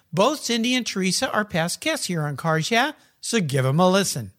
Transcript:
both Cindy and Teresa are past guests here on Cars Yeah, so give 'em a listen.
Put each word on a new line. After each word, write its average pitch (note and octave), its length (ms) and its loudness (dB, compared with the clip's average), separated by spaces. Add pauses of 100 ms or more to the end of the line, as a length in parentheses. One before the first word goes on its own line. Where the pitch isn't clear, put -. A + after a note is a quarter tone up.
(140)
both A#3 280 2
Cindy A#3+ 340 0
and B3 100 -2
Teresa F#3 480 -2
are G#3+ 100 0
past F3 380 -4
guests D#4 240 -2
here F3 160 -4
on D3 160 -4
Cars D#3+ 320 0
Yeah, B3 220 2 (300)
so A#3 200 0
give C3+ 240 0
'em C#3 140 2
a F#3 100 6
listen. D#3+ 500 0